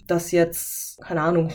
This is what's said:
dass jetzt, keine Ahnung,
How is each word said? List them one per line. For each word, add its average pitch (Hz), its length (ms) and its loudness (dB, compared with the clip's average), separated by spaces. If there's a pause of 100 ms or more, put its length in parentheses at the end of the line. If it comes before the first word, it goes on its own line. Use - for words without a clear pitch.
dass 170 240 -2
jetzt, - 680 0
keine 165 200 -2
Ahnung, 165 340 2